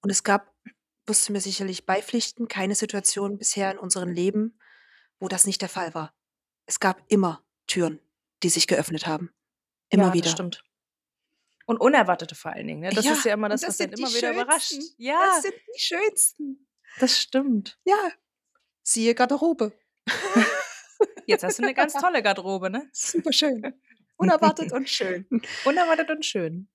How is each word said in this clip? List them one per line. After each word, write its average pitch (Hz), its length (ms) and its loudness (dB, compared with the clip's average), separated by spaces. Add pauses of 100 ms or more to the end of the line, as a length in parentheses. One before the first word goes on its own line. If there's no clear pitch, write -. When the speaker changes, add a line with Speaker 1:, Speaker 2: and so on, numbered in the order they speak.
Speaker 1:
Und 202 80 0
es - 120 0
gab, - 300 0 (520)
wirst - 220 2
du 208 60 -6
mir 196 80 -2
sicherlich 190 440 -6
beipflichten, 226 600 -2
keine 196 280 -2
Situation 202 600 -2
bisher 196 340 -2
in 196 80 -8
unserem 180 320 -2
Leben, 196 480 0 (600)
wo 190 80 -8
das 185 180 2
nicht 196 160 -2
der 185 80 -6
Fall 170 240 -6
war. 156 200 -8 (540)
Es - 120 -4
gab 190 300 0
immer 185 340 2 (240)
Türen, 165 320 0 (440)
die 175 60 2
sich - 180 2
geöffnet 160 400 0
haben. 160 240 -4 (580)
Immer 190 100 6
Speaker 2:
Ja, 196 140 8
das - 0 -
Speaker 1:
wieder. 170 160 2
Speaker 2:
stimmt. 175 340 -6 (1040)
Und 226 120 0
unerwartete 190 520 4
vor - 200 -12
allen - 120 -10
Dingen, 151 140 -10
ne? 180 140 -4
Das 214 100 2
Speaker 1:
Ja, 269 60 4
Speaker 2:
ist 294 160 2
ja 214 80 2
immer 214 160 -2
Speaker 1:
und - 0 -
Speaker 2:
das, - 140 -2
Speaker 1:
das 349 40 -6
Speaker 2:
was - 100 -6
dann 330 100 -2
Speaker 1:
sind 208 100 -12
die - 20 -10
Speaker 2:
immer 254 140 -4
wieder 240 180 0
überrascht. 240 380 0 (100)
Speaker 1:
schönsten. 320 180 -14
Speaker 2:
Ja. 262 200 -2
Speaker 1:
Das 370 240 4
sind 392 120 -4 (220)
die - 40 -18
schönsten. 339 880 -2 (320)
Speaker 2:
Das 254 200 2
stimmt. 262 680 -2
Speaker 1:
Ja. 392 260 2 (720)
Siehe 226 320 2
Garderobe. 254 580 2 (340)
<laughs> - 1200 0
Speaker 2:
Jetzt - 160 2
hast - 160 -4
du 240 40 -2
'ne 415 100 0
ganz 302 240 0
tolle 320 260 2
Garderobe, 190 460 0
ne? 262 260 -6
Speaker 1:
Superschön. 277 760 -2 (440)
Unerwartet 311 540 4
und 269 180 -4
schön. 185 420 -4
Speaker 2:
<laughs> 233 100 0 (220)
Unerwartet 320 460 2
und 311 160 -4
schön. 175 500 -6